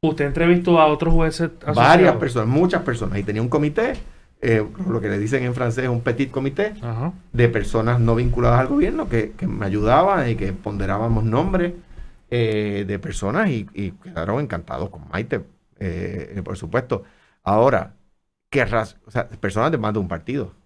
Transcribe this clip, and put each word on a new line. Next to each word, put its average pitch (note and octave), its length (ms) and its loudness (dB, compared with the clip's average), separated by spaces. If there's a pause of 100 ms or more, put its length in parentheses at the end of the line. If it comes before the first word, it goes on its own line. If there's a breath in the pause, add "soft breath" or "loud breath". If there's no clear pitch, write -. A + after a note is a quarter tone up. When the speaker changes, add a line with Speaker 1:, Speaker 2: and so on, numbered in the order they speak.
Speaker 1:
¿Usted D3+ 240 0
entrevistó E3+ 540 4
a D#3 60 8
otros D3+ 260 2
jueces D#3+ 380 2 (100)
asociados? - 160 -2
Speaker 2:
Varias E3 400 8
personas, A#2+ 320 0
muchas F3 340 2
personas. G#2 360 -2
Y G2+ 40 -2
tenía G#2+ 200 -2
un A#2+ 60 -2
comité, D3+ 440 0 (480 soft breath)
eh, A2 260 2 (220)
lo A2+ 120 0
que G#2 80 -4
le G2+ 100 0
dicen B2 260 0
en B2 100 -2
francés, B2 340 -2
un A#2+ 120 0
petit B2+ 300 -2
comité, C#3 500 -2
Speaker 1:
Ajá. A#2+ 320 -4 (200)
Speaker 2:
de A#2 160 4
personas A#2 520 0
no A2+ 140 4
vinculadas A#2+ 460 2
al C3 80 0
gobierno C#4+ 400 0
que, A2 240 -2
que - 140 -8
me G#2 200 -4
ayudaban B2+ 640 2
y G#2+ 60 -2
que G2 160 -4
ponderábamos G2+ 720 -2
nombres, F3 500 0 (560 soft breath)
eh, G#2+ 560 -2
de G2 120 -4
personas A2 520 -2
y, G#2+ 240 -4
y F#2+ 160 -6
quedaron G2+ 500 -6
encantados E2+ 480 -8
con - 220 -18
Maite, A2 320 -6 (360)
eh, F2+ 580 -8
eh, F#2+ 60 -8
por - 140 -10
supuesto. G#2 480 -6 (380 soft breath)
Ahora, A2 520 2 (540)
¿qué C3+ 160 0
raz-? A2 320 -4 (100)
O A2 40 -20
sea, A#2+ 180 -4
personas G#2+ 420 -2
de D#3+ 80 -2
más G#2+ 140 -2
de G#2+ 60 -2
un F#2+ 100 -2
partido. F#2 460 -8 (120)